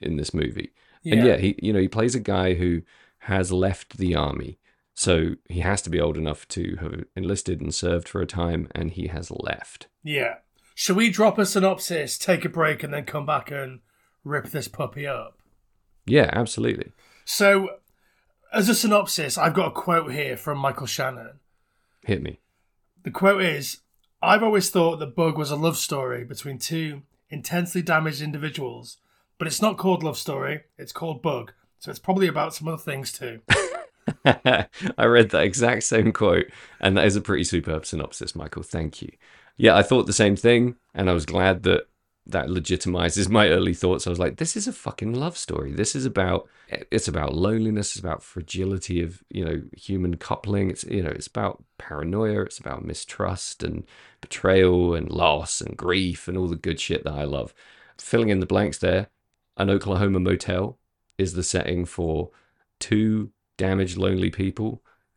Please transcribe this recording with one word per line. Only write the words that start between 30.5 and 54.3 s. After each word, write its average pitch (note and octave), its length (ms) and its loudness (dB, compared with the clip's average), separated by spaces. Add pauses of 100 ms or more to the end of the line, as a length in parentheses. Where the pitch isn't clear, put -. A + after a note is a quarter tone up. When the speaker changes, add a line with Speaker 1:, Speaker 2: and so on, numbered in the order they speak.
Speaker 2:
it's C#3 160 -16
called D#3 280 -8
Bug, B2+ 300 -2 (280)
so - 100 -14
it's C#3+ 100 -12
probably F#3+ 280 4
about D#3 260 -2
some D#3 160 -8
other E3 120 -4
things C3+ 300 -8
too." A2+ 340 -10
<laughs> - 60 -2 (560)
Speaker 1:
<laughs> - 180 -4
I - 800 2
read A#2 260 8
that D#2 140 4
exact A2+ 380 2
same A2 280 4
quote, F2 340 4 (340)
and F#2+ 180 4
that F#2 80 6
is G2 100 4
a G2+ 60 0
pretty F2 220 0
superb E2 440 -2
synopsis, - 480 -8
Michael. D#2 280 -10
Thank D#2+ 380 -6
you. - 100 -12 (460)
Yeah, G#2+ 180 8
I G2+ 80 8
thought B2+ 220 4
the - 80 -2
same G2+ 220 6
thing, A#2+ 400 4 (180)
and F#2+ 160 0
I F2+ 40 4
was D#2+ 120 0
glad F2+ 380 2
that - 240 2 (400)
that D2+ 200 -2
legitimizes F2+ 800 -2
my G#2+ 200 6
early F2 240 2
thoughts. F2+ 320 0
I F2+ 40 -4
was F2 100 -2
like, F2 180 -2
"This - 180 -4
is G#3 120 -6
a B3+ 60 -4
fucking - 400 -6
love D#3 240 -4
story. D2 340 -6
This F#2 240 -2
is C3 100 -2
about, F#2 420 0 (440)
it's - 160 0
about D2+ 280 -2
loneliness, G#2+ 600 0
it's - 80 -12
about E2 200 -6
fragility F#2 800 -4
of, E2+ 280 -8
you F#2 160 -4
know, D#2+ 160 -4 (140)
human F2+ 420 -2
coupling. G2 540 -2
It's, - 140 -8
you - 180 -2
know, D#2+ 80 -4
it's - 160 -10
about - 360 -6 (140)
paranoia, G2+ 640 -2
it's - 180 -8
about - 260 -10
mistrust - 800 -6
and D#2+ 220 -4 (360)
betrayal F2+ 760 4